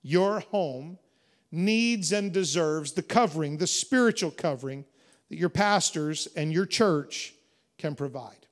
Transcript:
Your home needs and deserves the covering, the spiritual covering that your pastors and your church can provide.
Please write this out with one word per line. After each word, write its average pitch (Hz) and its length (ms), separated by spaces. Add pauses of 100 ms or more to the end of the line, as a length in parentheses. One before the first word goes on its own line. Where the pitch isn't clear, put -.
Your 185 380
home 160 580 (520)
needs 208 640
and 202 200
deserves 156 600
the 175 100
covering, 156 540
the 170 100
spiritual 226 640
covering 139 540 (440)
that - 80
your 170 120
pastors 165 880
and 156 160
your 185 140
church - 680 (440)
can 151 160
provide. 127 580